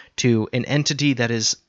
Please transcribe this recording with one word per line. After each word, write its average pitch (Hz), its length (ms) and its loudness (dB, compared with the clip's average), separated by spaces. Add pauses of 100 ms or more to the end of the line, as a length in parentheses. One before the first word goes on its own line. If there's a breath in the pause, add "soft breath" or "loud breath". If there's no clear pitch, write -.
(180 loud breath)
to 113 340 2
an 120 140 -4
entity 147 480 0
that 120 180 -2
is 113 240 -2 (140)